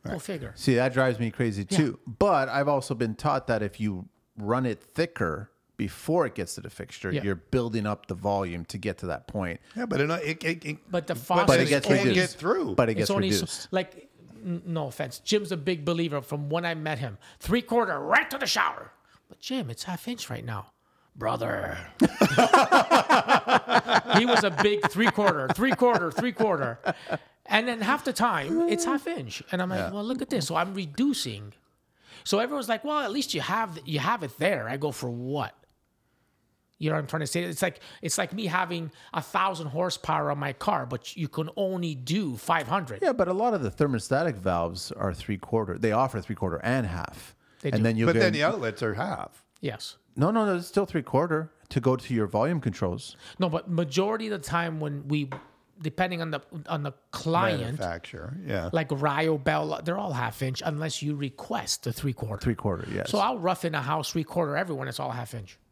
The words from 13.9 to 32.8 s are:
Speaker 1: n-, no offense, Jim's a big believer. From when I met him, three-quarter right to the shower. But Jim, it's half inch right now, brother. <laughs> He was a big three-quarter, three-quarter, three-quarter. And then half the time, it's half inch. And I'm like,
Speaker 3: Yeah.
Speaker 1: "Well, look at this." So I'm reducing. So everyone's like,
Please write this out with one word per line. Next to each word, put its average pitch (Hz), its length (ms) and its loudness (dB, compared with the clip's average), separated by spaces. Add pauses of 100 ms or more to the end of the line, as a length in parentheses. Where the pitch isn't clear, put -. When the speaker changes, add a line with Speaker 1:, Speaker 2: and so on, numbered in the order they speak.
Speaker 1:
n-, 175 200 -4
no 160 220 -4
offense, 135 320 -8
Jim's 208 340 0
a 185 40 -2
big 156 280 -2
believer. 165 380 0
From 147 260 -6
when 165 160 0
I 170 100 -2
met 156 240 -4
him, 117 200 -6 (220)
three-quarter 233 600 2
right 208 300 4
to 269 80 -4
the 285 80 -2
shower. - 460 0 (360)
But - 120 -20
Jim, - 280 -6
it's 117 140 -10
half 180 260 -8
inch 240 220 -8
right 117 140 -6
now, 113 260 -8 (460)
brother. 110 600 -2 (240)
<laughs> - 60 8 (2000)
He 226 80 8
was 226 180 6
a 202 60 4 (120)
big 208 260 4
three-quarter, 180 680 4
three-quarter, 240 580 4
three-quarter. 180 680 0 (680)
And 220 220 2
then 233 120 -4
half 247 240 0
the 262 80 0
time, 247 560 2
it's 349 160 0
half 320 220 -2
inch. 151 360 -8 (100)
And 180 100 0
I'm 180 80 -2
like, 185 80 -2
Speaker 3:
Yeah. 185 120 -2
Speaker 1:
"Well, 202 140 -6
look 262 180 -4
at 262 80 -8
this." 180 160 0
So 160 100 -2
I'm 180 180 0
reducing. 147 800 -2 (720)
So 196 140 2
everyone's 247 300 -2
like, 226 160 -2